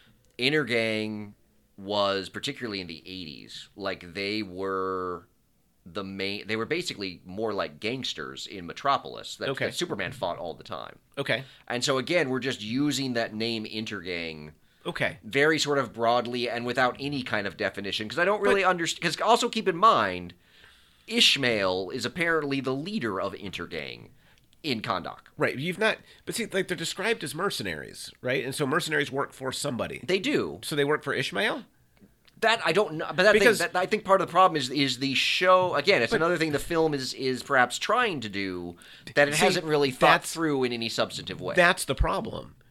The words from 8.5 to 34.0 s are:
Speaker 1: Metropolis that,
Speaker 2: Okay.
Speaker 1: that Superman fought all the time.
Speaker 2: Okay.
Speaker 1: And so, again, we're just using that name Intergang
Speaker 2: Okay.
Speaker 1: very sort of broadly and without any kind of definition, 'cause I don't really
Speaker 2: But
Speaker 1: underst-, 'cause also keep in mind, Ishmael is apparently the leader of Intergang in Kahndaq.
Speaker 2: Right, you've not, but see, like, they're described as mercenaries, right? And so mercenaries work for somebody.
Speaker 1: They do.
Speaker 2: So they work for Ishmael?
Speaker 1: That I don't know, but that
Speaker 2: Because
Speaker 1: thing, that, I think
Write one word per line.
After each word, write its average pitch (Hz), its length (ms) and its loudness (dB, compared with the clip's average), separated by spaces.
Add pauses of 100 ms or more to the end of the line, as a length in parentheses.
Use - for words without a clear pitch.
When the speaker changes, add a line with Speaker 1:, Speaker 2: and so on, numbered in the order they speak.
Speaker 1:
Metropolis 82 680 -4
that, 165 140 -4
Speaker 2:
Okay. 131 160 -2
Speaker 1:
that 113 80 -4
Superman 107 380 -4
fought 85 260 -4
all 82 160 -8
the - 100 -18
time. 69 340 -12 (180)
Speaker 2:
Okay. 135 280 -2 (240)
Speaker 1:
And 123 160 -4
so, 135 140 2
again, 147 300 2
we're 127 120 0
just 113 220 -4
using 131 520 0
that 107 200 -2
name 113 300 -2
Intergang 85 880 -6 (320)
Speaker 2:
Okay. 156 380 -4
Speaker 1:
very 143 360 2
sort 143 200 0
of 113 140 -2
broadly 120 560 2
and 117 180 -4
without 123 320 2
any 139 240 -4
kind 104 240 -2
of 92 100 -8
definition, 101 520 -4
'cause 117 100 -10
I 175 60 2
don't 202 160 2
really 196 220 4
Speaker 2:
But 180 140 4
Speaker 1:
underst-, 165 240 -4
'cause 170 200 -2
also 233 280 4
keep 220 200 -2
in 170 80 2
mind, 104 580 4 (720)
Ishmael 110 840 2
is 127 140 -6
apparently 147 560 0
the 131 140 0
leader 139 460 -2
of 95 140 -2
Intergang 76 760 -10 (560)
in 117 180 -2
Kahndaq. 92 360 -4 (180)
Speaker 2:
Right, 123 200 0
you've 165 220 -4
not, 208 200 0 (260)
but 175 100 -8
see, - 120 -4
like, 185 200 -2
they're 180 100 -4
described 196 460 -4
as 139 120 -8
mercenaries, 87 760 -6 (120)
right? 127 220 -2
And 131 100 -6
so 147 120 -2
mercenaries 147 460 0
work 135 200 -4
for 131 200 -8
somebody. 104 520 -4
Speaker 1:
They 185 140 2
do. 151 460 -2
Speaker 2:
So - 100 -6
they 143 100 2
work 147 200 0
for 139 100 -2
Ishmael? 214 500 -2 (760)
Speaker 1:
That 220 260 4
I 170 60 4
don't 165 220 4
know, 160 140 -6
but 156 140 2
that 208 100 10
Speaker 2:
Because 220 280 8
Speaker 1:
thing, 170 120 0
that, 180 60 0
I 185 80 0
think 214 180 0